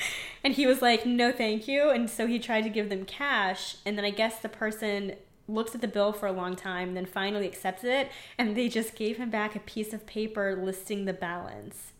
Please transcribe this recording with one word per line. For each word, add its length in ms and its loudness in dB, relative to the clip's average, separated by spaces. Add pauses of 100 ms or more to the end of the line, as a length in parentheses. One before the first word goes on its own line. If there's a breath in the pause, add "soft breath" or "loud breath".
(420 loud breath)
And 120 4
he 120 4
was 160 6
like, 240 6
"No, 240 6
thank 380 0
you." 220 6
And 200 4
so 160 0
he 140 2
tried 220 2
to 60 -2
give 200 0
them 160 -2
cash, 720 0 (100)
and 100 0
then 80 0
I 60 2
guess 300 0
the 80 -4
person 640 -2 (320)
looked 280 -2
at 60 -8
the 80 0
bill 240 4
for 140 -4
a 60 0
long 240 -2
time, 380 -4
then 120 -4
finally 400 -2
accepted 440 -4
it, 200 2 (280 loud breath)
and 180 0
they 120 2
just 280 -2
gave 220 -2
him 120 -4
back 240 -2
a 60 -6
piece 320 -6
of 140 -10
paper 540 -2
listing 440 -4
the 80 0
balance 880 -8